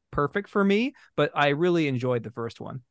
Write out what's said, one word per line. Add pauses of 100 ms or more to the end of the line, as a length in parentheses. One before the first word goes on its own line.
(120)
perfect
for
me, (220)
but
I
really
enjoyed
the
first
one.